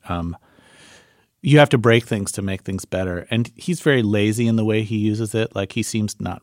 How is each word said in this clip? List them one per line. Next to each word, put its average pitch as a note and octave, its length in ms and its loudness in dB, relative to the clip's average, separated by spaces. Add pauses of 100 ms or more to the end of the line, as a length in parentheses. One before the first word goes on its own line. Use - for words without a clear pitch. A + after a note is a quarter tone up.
um, E2+ 280 -6 (1080)
you D3 120 8
have D3 100 8
to C#3 80 2
break A#2 300 4
things G2+ 260 -4
to - 80 -8
make G2 220 -6
things F#2+ 240 -6
better. F#2 440 -4
And A2+ 240 -2
he's - 260 -6
very C3+ 220 2
lazy G#2+ 440 2
in A2+ 100 2
the A2 80 0
way A2 180 0
he G#2+ 140 -6
uses G#2+ 380 -2
it. A2+ 200 -2
Like, G2 180 -4
he A2+ 100 -2
seems G#2+ 360 -4
not F#2+ 240 -8